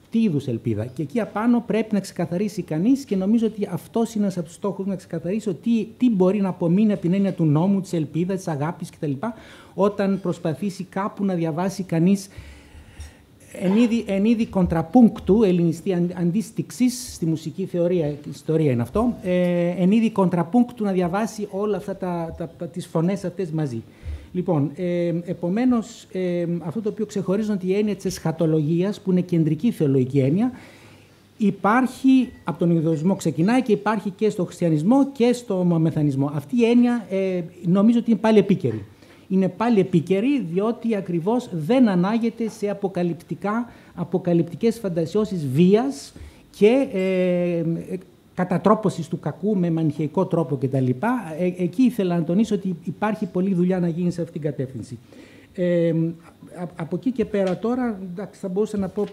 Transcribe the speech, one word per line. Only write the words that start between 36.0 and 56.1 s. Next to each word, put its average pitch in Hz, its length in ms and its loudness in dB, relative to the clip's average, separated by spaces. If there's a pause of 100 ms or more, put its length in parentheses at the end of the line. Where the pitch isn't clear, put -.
Αυτή 156 220 -4
η 240 80 4
έννοια, 240 460 2
ε, 190 320 -2 (220)
νομίζω 202 340 4
ότι 233 120 0
είναι 208 100 2
πάλι 220 180 6
επίκαιρη. 131 460 2 (440)
Είναι 190 200 2
πάλι 220 320 2
επίκαιρη, 190 720 0
διότι 226 440 -2
ακριβώς 190 560 -2
δεν 208 360 4
ανάγεται 220 600 0
σε 202 200 -6
αποκαλυπτικά, 196 1040 -4 (240)
αποκαλυπτικές 175 840 0
φαντασιώσεις 180 680 -2
βίας 190 640 2 (380)
και, 240 420 4
ε, 180 680 0 (720)
κατατρόπωσης 180 760 0
του - 120 -6
κακού 202 360 -2
με 175 140 0
μανιχαϊκό 160 560 0
τρόπο 160 300 0
κτλ. 131 300 0
Ε, 123 80 2 (640)
εκεί 180 240 0
ήθελα 190 360 2
να 165 60 0
τονίσω 202 300 0
ότι 185 300 -4
υπάρχει 214 420 -4
πολλή 185 280 0
δουλειά 180 260 2
να 175 80 0
γίνει 175 220 -2
σε 175 100 -6
αυτήν 165 200 -8
την 151 100 -2
κατεύθυνση. 123 480 -8 (560)
Ε, 175 340 2
α-, 165 60 2 (800)